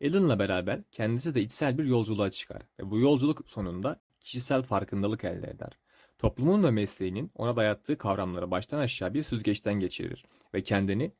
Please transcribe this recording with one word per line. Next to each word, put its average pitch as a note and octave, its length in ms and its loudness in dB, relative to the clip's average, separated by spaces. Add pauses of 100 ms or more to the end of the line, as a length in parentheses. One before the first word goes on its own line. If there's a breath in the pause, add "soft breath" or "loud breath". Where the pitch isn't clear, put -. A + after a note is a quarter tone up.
Alan'la D3+ 360 4
beraber G2 520 0
kendisi A#2+ 440 -2
de A#2+ 60 2
içsel C3 360 0
bir D#3 80 0
yolculuğa G#2+ 460 2
çıkar - 300 -10 (180)
ve G2 120 -6
bu G#2+ 80 2
yolculuk C#3+ 500 4
sonunda G2 500 -6 (200)
kişisel C3 420 -2
farkındalık G#2 640 -2
elde F2 240 -6
eder. - 320 -12 (400 soft breath)
Toplumun E3 440 4
ve D3+ 80 6
mesleğinin G2+ 640 -2
ona A#2 200 0
dayattığı A2 420 0
kavramları F#2 540 -2
baştan F#2+ 280 -2
aşağı G#2+ 340 -2
bir D3 100 -2
süzgeçten G#2+ 500 -2
geçirir F2+ 520 -4 (280 soft breath)
ve G2 100 0
kendini G2+ 560 0